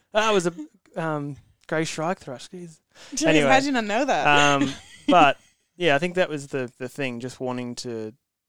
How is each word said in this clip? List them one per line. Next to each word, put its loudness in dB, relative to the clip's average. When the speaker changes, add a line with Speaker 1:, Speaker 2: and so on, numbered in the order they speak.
Speaker 1:
"Ah, 2
it 2
was 0
a, -2
um, -6
grey -2
shrike -6
thrush." -16
Jeez. -18
Speaker 2:
Jeez, -2
Speaker 1:
Anyway, 4
Speaker 2:
how 6
did -2
you -2
not -2
know -2
that? 0
Speaker 1:
um, -2
Speaker 2:
<laughs> -10
Speaker 1:
but, 6
yeah, 2
I 0
think -2
that 2
was -8
the, -6
the -10
thing, -8
just -12
wanting -6
to, -10